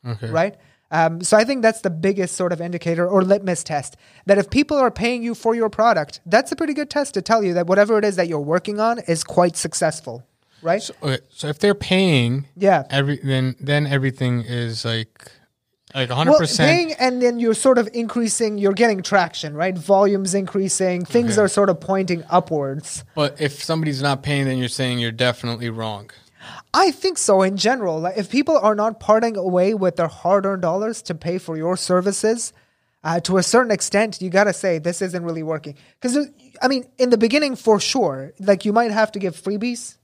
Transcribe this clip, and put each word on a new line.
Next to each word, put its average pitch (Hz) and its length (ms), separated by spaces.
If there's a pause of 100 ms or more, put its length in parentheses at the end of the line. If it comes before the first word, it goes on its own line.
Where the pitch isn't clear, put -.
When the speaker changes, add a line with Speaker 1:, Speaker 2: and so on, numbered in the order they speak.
Speaker 1:
Okay. 113 220
Speaker 2:
Right? 175 260 (360)
Um, 165 300
so 196 160
I 214 60
think 254 180
that's 220 200
the 190 100
biggest 185 440
sort 180 160
of 165 80
indicator 170 480
or 190 160
litmus 185 400
test, 143 320 (300)
that 196 140
if 196 100
people 294 280
are 262 120
paying 233 320
you 233 140
for 226 180
your 226 160
product, 208 560
that's 214 260
a 311 40
pretty 302 180
good 294 160
test 285 240
to 190 80
tell 220 220
you 180 100
that 175 140
whatever 208 320
it 208 60
is 202 100
that 175 120
you're 160 120
working 175 400
on 226 180 (100)
is 165 160
quite 175 320
successful, 151 680 (400)
right? 175 180
Speaker 1:
So, - 220
okay, 135 160 (100)
so - 180
if 147 120
they're - 160
paying, 143 720 (100)
Speaker 2:
Yeah. 180 320
Speaker 1:
every, 139 340
then, 131 360
then 147 260
everything 131 560
is, 117 420
like, 113 480 (600)
like, 131 160
Speaker 2:
Well, 127 40
Speaker 1:
a - 100
hundred 285 160
percent. 170 280
Speaker 2:
paying, 330 260
and 254 280
then 240 180
you're 226 140
sort 247 240
of 233 160
increasing, 226 640
you're 202 160
getting 214 300
traction, 170 500
right? 180 240
Volume's 196 560
increasing, 185 720
things 233 280
Speaker 1:
Okay. 208 100
Speaker 2:
are 202 40
sort 202 220
of 175 100
pointing 185 520
upwards. 156 720 (100)
Speaker 1:
But 147 260
if 147 240
somebody's 156 380
not 139 220
paying, 143 220
then 131 120
you're 123 120
saying 127 280
you're 117 140
definitely 120 580
wrong. 110 400 (640)
Speaker 2:
I 349 180
think 359 260
so 190 240
in 190 160
general. 196 420
Like, 180 180
if 202 120
people 285 280
are 214 180
not 208 240
parting 220 380
away 185 360
with 185 240
their 165 100
hard-earned 190 540
dollars 196 420
to - 120
pay 175 220
for 165 200
your 165 180
services, 196 800 (500)
uh, 165 180
to 180 160
a 180 60
certain 240 280
extent, 208 500
you 185 80
gotta 196 240
say, 180 260
"This 170 220
isn't 180 220
really 165 200
working." 156 320 (260)
'Cause, 247 160
uh, 294 80 (360)
I 262 60
mean, 262 180 (120)
in 254 120
the 240 80
beginning, 254 380
for 214 240
sure, 147 600
like, 196 260
you 208 80
might 233 180
have 214 220
to 202 60
give 190 220
freebies 214 640